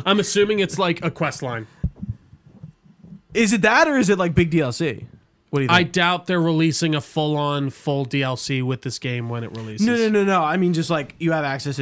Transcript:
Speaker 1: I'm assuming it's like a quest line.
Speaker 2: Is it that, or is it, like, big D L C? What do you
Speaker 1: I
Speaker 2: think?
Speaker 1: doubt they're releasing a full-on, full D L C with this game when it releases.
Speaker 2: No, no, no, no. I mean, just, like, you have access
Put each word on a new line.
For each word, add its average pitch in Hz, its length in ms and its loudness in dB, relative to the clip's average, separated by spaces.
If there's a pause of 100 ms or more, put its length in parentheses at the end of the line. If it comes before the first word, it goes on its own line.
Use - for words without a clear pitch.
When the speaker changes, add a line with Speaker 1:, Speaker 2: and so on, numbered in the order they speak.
Speaker 1:
I'm 202 140 2
assuming 208 400 2
it's 185 180 -2
like 175 260 0
a 165 60 -2
quest 147 320 -4
line. 117 240 -6 (1700)
Speaker 2:
Is 208 180 2
it 220 120 2
that, 262 240 6
or 285 100 2
is 214 120 4
it, 196 100 2
like, 175 160 0
big 170 160 4
D 165 100 4
L 127 100 0
C? 117 360 -4 (420)
What 143 120 -2
do - 20 0
you 135 80 0
Speaker 1:
I 175 80 6
Speaker 2:
think? 175 140 0
Speaker 1:
doubt 180 340 0
they're 180 120 0
releasing 165 540 2
a 147 80 0
full-on, 147 680 -2
full 139 340 -4
D 139 160 -2
L 131 160 -2
C 135 240 -4
with 127 220 -4
this 127 160 -8
game 120 280 -6
when 117 160 -6
it 107 140 -10
releases. 110 300 -2
Speaker 2:
No, 240 80 2
no, 226 120 2
no, 208 160 2
no. 190 200 2
I 156 140 0
mean, 180 160 2
just, 165 180 0
like, 147 260 -4
you 165 140 0
have 156 140 0
access 135 360 -4